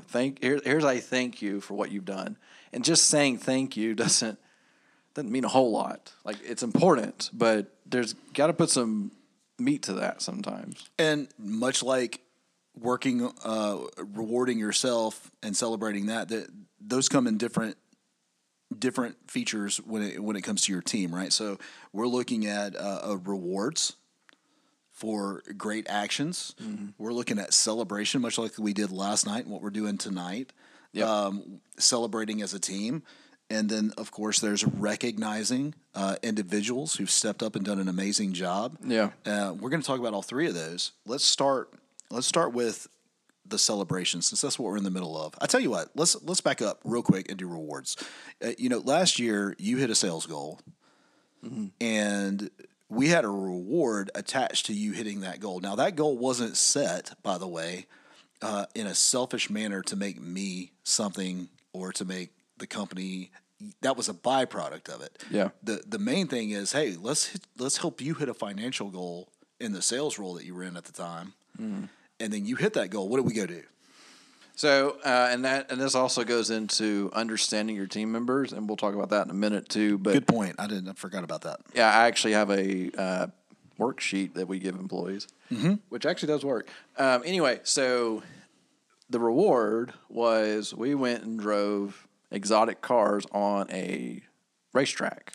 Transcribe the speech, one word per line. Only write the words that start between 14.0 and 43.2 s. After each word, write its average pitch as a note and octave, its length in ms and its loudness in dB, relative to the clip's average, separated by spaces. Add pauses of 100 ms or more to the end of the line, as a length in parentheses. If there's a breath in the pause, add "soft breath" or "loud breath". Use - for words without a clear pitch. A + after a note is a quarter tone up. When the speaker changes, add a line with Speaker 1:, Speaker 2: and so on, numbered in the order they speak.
Speaker 2:
yourself A2+ 720 0 (120)
and G#2 140 -2
celebrating G#2+ 480 0
that, A2 240 -2
that A2 180 -4 (320)
those B2+ 300 2
come C3 180 4
in A2 100 2
different, A2+ 380 -2 (1040)
different B2 380 -2 (120)
features G#2+ 520 -2
when A2 200 -4
it, G2 220 -4
when G#2+ 140 -2
it F2+ 60 -6
comes G#2+ 200 0
to G2+ 80 2
your F2+ 100 -2
team, F#2 320 -2
right? F#2 200 -2
So G2+ 240 -2 (340 loud breath)
we're A2 160 -2
looking A#2+ 400 0
at, G2+ 300 -4
uh, G2 320 -4
uh, G2+ 80 -2
rewards F#2+ 800 -2 (960)
for G2+ 500 -4 (140)
great G#2 320 -6
actions. G#2 720 -4
Speaker 1:
Mm-hmm. G#2 260 -8 (100)
Speaker 2:
We're A2 160 -6
looking A#2+ 260 -2
at - 140 -2
celebration, G#2+ 680 2
much A#2 160 0
like A2+ 200 -2
we G#2+ 160 0
did G2+ 180 0
last G2 340 0
night A2 180 -4
and - 80 -10
what F#2+ 100 -10
we're G2+ 100 -6
doing G#2 260 -2
tonight. F#2+ 560 -6 (400 soft breath)
Speaker 1:
Yep. A2 140 2
Speaker 2:
Um, G2+ 540 -2 (160)
celebrating A2 640 2
as F#2 120 -6
a G2 60 -6
team. G#2 440 -4 (460 soft breath)
And A2 200 0
then, A2 280 0
of G#2+ 140 -10
course, G#2+ 280 -2
there's G#2 240 0
recognizing, A2 1080 -2 (200)
uh, G2 300 0
individuals G#2+ 720 -2
who've G2 160 -2
stepped G#2+ 320 0
up A2 120 -4
and G2 100 -2
done G2 140 -2
an F#2+ 100 0
amazing G2 440 0
job. F#2 500 -2
Speaker 1:
Yeah. A2 260 4 (160)
Speaker 2:
Uh, G2+ 340 -2
we're A#2 100 -6
gonna D3 140 0
talk C3 160 -2
about A#2 140 -2
all G2 80 -2
three D3 260 -2
of G#2+ 60 0
those. E2+ 400 -4 (120)
Let's B2+ 200 0
start, C3+ 480 4 (360)
let's A#2+ 180 -4
start D#3+ 260 2
with A#2+ 340 -2 (580)